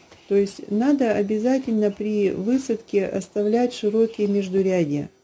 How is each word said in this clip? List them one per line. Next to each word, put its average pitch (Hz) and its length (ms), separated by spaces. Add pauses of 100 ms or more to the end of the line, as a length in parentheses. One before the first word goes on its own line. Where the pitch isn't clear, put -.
(300)
То 202 60
есть 202 340
надо 247 440
обязательно 214 760
при 208 400
высадке 220 760
оставлять 214 680
широкие 220 540
междурядья, 185 800 (140)